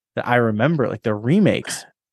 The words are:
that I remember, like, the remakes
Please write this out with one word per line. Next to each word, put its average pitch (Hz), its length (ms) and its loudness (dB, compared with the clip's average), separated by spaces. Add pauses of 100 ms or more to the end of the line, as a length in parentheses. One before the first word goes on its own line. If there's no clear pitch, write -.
(140)
that - 140 -6
I 120 80 4
remember, 117 520 0
like, 104 140 -8
the 110 100 -2
remakes 123 720 0 (280)